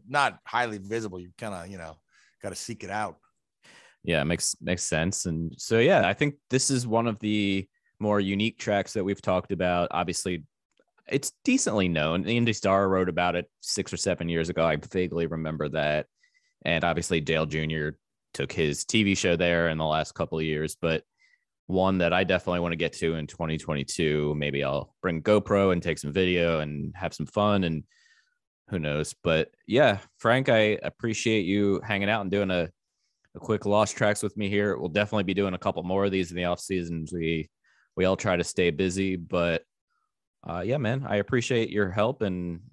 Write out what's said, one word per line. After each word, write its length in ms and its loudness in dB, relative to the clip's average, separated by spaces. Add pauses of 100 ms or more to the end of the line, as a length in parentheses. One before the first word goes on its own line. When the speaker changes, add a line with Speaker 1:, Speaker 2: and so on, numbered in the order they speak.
Speaker 1:
not 380 0
highly 320 -2
visible. 420 -6
You 180 -16
kinda, 320 -10
you 80 -14
know, 200 -14 (440)
gotta 140 -8
seek 280 -12
it 60 -8
out. 280 -4 (880)
Speaker 2:
Yeah, 200 2
makes, 380 -2
makes 220 -2
sense. 420 -2
And 320 -4
so, 220 0
yeah, 280 6
I 60 2
think 220 0 (140)
this 220 2
is 160 0
one 180 2
of 140 -2
the 480 0 (320)
more 200 2
unique 380 0
tracks 360 0
that 100 -2
we've 180 -2
talked 300 0
about. 400 0
Obviously, 520 -2 (640)
it's 260 -2 (100)
decently 440 2
known. 360 2
The 120 0
Indy 180 2
Star 340 2
wrote 220 2
about 260 2
it 140 -4 (100)
six 320 -6
or 60 -6
seven 320 -2
years 200 0
ago. 160 2
I 120 2
vaguely 500 -2
remember 420 -4
that. 380 0 (560)
And 200 0
obviously, 360 0
Dale 260 0
Junior 520 -4 (360)
took 180 -6
his 340 0
T 180 4
V 100 4
show 220 2
there 340 2
in 80 -2
the 80 -2
last 280 -2
couple 260 -4
of 60 -2
years, 340 -2
but 240 0 (640)
one 320 2
that 140 2
I 100 4
definitely 380 0
wanna 160 -2
get 160 -2
to 220 -2
in 120 -6
twenty 300 -4
twenty-two. 760 -2
Maybe 280 -2
I'll 380 -4
bring 200 -2
GoPro 520 4
and 100 -2
take 140 -2
some 160 -8
video 460 2
and 360 -6
have 180 -6
some 120 -8
fun, 400 2
and 180 -2 (840)
who 100 -2
knows. 420 -2
But 300 2 (160)
yeah, 320 4 (180)
Frank, 320 2
I 320 4
appreciate 640 -2
you 380 2
hanging 260 0
out 120 0
and 100 -4
doing 200 2
a, 180 0 (640)
a 40 -16
quick 260 -2
Lost 320 2
Tracks 260 2
with 140 -4
me 120 -2
here. 280 0
We'll 120 -4
definitely 340 0
be 100 0
doing 220 0
a 40 -6
couple 240 -2
more 220 0
of 60 0
these 200 -2
in 60 -8
the 80 -2
off 140 -2
season. 520 -4
We, 380 -4 (480)
we 80 2
all 120 2
try 200 0
to 60 2
stay 260 0
busy, 460 0
but, 480 0 (840)
uh, 180 -6
yeah, 120 -2
man, 300 -2
I 100 0
appreciate 520 0
your 220 0
help 320 0
and 380 -4 (120)